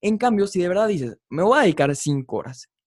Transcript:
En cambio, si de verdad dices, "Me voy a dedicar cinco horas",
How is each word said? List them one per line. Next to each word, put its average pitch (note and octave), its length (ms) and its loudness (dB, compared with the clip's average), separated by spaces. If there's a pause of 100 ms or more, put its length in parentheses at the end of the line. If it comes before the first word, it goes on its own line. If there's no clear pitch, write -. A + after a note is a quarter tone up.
En G#3+ 180 0
cambio, G#3 300 2
si F#3+ 120 -4
de F3 60 0
verdad G3+ 220 0
dices, C3+ 280 -4 (140)
"Me D#3 140 -2
voy B3+ 140 4
a C#4+ 40 4
dedicar D3 320 2
cinco C#3 440 -4
horas", - 300 -12 (180)